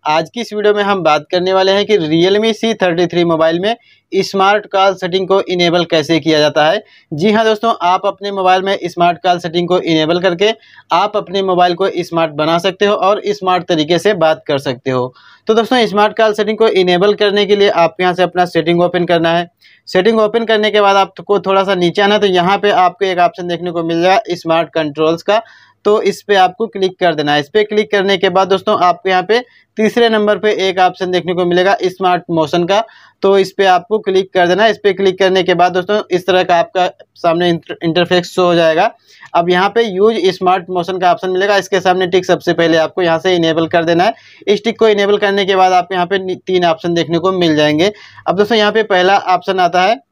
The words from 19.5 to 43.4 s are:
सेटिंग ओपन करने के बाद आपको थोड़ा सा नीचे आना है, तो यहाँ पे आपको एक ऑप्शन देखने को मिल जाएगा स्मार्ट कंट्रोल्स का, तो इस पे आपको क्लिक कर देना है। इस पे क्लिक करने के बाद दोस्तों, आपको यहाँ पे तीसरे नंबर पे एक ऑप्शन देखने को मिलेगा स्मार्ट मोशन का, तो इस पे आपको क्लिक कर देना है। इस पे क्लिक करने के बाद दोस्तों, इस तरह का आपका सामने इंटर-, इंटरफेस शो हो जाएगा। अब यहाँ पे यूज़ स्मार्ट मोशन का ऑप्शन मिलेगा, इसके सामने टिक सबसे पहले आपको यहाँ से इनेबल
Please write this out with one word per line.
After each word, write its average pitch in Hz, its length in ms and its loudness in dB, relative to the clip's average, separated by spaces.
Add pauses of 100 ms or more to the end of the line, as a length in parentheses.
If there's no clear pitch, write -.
सेटिंग 220 320 2
ओपन 214 260 0
करने 214 260 0
के 208 100 2
बाद 196 140 4
आपको 190 440 -2
थोड़ा 190 240 0
सा 190 120 0
नीचे 175 260 0
आना 202 140 2
है, 208 60 2
तो 208 60 2
यहाँ 185 300 2
पे 202 140 0
आपको 180 340 0
एक 180 140 -4
ऑप्शन 175 280 -2
देखने 170 240 -6
को 170 120 -4
मिल 165 180 -2
जाएगा 185 340 0
स्मार्ट 165 340 -2
कंट्रोल्स 156 540 -2
का, 214 180 0 (440)
तो 208 160 2
इस 185 200 -2
पे 202 140 0
आपको 185 320 2
क्लिक 190 320 -4
कर 170 160 0
देना 147 180 -2
है। 147 60 2
इस 143 100 -6
पे 214 140 0
क्लिक 208 280 -2
करने 196 260 0
के 190 120 0
बाद 185 180 0
दोस्तों, 190 360 0
आपको 175 260 0
यहाँ 185 140 0
पे 214 160 0 (380)
तीसरे 226 320 2
नंबर 208 280 0
पे 214 140 -2 (160)
एक 185 120 -4
ऑप्शन 180 320 0
देखने 180 220 -2
को 180 120 -2
मिलेगा 185 380 2
स्मार्ट 180 460 -2
मोशन 165 340 0
का, 196 200 0 (380)
तो 196 160 2
इस 190 140 0
पे 202 140 -2
आपको 185 340 0
क्लिक 190 340 -2
कर 175 140 2
देना 185 160 2
है। 226 80 2
इस 202 120 -4
पे 202 100 2
क्लिक 190 260 0
करने 190 240 2
के 180 100 0
बाद 175 200 2
दोस्तों, 185 280 -2 (100)
इस 180 160 -2
तरह 185 160 2
का 180 120 0
आपका 180 340 0 (260)
सामने 175 340 0
इंटर-, 165 340 -6
इंटरफेस 175 480 0
शो 185 140 0
हो 175 100 2
जाएगा। 165 340 2 (460)
अब 170 140 0
यहाँ 185 200 2
पे 226 140 0
यूज़ 208 340 0 (140)
स्मार्ट 180 380 -2
मोशन 185 300 -4
का 180 120 2
ऑप्शन 185 180 -2
मिलेगा, 196 280 0
इसके 190 220 -2
सामने 185 280 0
टिक 185 180 0
सबसे 175 280 0
पहले 165 240 2
आपको 160 240 -2
यहाँ 165 180 0
से 185 160 0
इनेबल 165 320 0